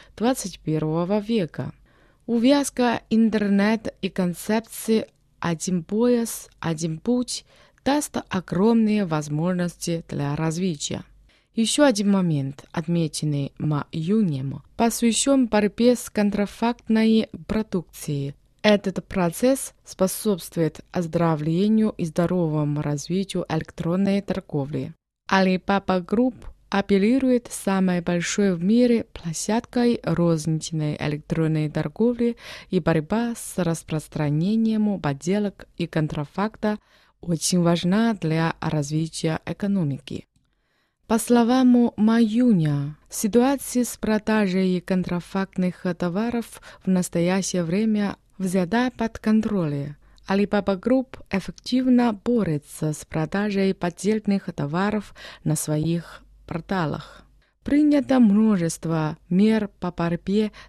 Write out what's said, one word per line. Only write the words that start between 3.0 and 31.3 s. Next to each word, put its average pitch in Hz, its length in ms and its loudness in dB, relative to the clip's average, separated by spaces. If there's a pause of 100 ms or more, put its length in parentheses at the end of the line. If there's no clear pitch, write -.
интернет 214 920 2
и 190 60 -4
концепции 208 1000 -2 (340)
«Один 170 420 -2
пояс, 233 640 -2 (120)
один 160 380 -4
путь» - 460 -4 (400)
даст 285 320 -2 (100)
огромные 208 800 2
возможности 165 1040 -4
для 143 260 -4
развития. 160 680 -4 (520)
Ещё 226 300 4
один 202 260 4
момент, 156 600 0
отмеченный 156 840 -2
Ма 151 340 -2
Юнем, 160 720 -2 (140)
посвящён 233 720 2
борьбе 214 480 4
с - 140 -10
контрафактной 220 1200 0 (180)
продукцией. 156 880 -6 (260)
Этот 202 460 2
процесс 196 640 0 (120)
способствует 175 960 -2 (100)
оздоровлению 170 1040 0
и 175 80 -4
здоровому 156 760 0
развитию 165 680 -4
электронной 185 720 -2
торговли. 151 720 -6 (380)
Alibaba 185 760 2
Group 247 300 0 (340)
апеллирует 233 800 2
самой 190 520 0
большой 175 540 0
в 170 80 -6
мире 233 420 4
площадкой 233 960 -2
розничной 160 960 0
электронной 151 720 -2